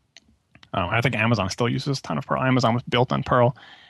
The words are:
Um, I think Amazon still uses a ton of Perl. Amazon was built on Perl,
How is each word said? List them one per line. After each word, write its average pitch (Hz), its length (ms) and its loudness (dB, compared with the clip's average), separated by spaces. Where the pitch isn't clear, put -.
Um, 90 160 -2
I 117 100 0
think 120 140 0
Amazon 107 340 0
still 120 200 -2
uses 135 320 -4
a - 20 -20
ton 156 160 -6
of 139 80 -6
Perl. 139 160 -2
Amazon 127 320 2
was 127 80 -2
built 123 300 0
on 139 100 -2
Perl, 123 340 2